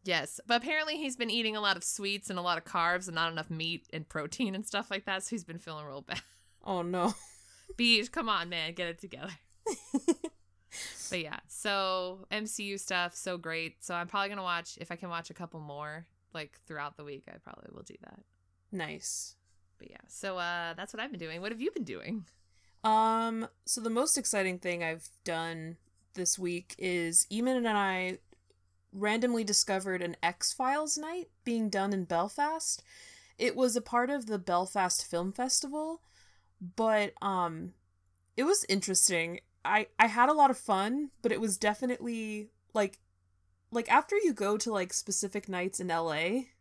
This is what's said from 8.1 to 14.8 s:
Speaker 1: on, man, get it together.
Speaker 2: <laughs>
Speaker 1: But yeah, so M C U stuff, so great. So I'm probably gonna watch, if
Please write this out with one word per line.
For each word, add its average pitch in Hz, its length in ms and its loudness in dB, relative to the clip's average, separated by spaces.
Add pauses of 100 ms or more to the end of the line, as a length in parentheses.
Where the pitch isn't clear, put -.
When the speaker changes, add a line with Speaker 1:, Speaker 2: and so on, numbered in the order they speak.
Speaker 1:
on, 175 220 0
man, 170 240 -4
get 175 140 -4
it 170 120 -8
together. 165 320 -12 (340)
Speaker 2:
<laughs> - 440 -2 (1000)
Speaker 1:
But 180 120 -2
yeah, - 260 -6
so 190 840 -2
M 214 160 -2
C 214 200 -4
U 196 120 -4
stuff, 180 380 -2
so 180 240 -4
great. 165 440 -6
So 175 120 -4
I'm 175 120 -2
probably 196 220 0
gonna 202 140 -6
watch, 170 360 -4
if 170 120 -10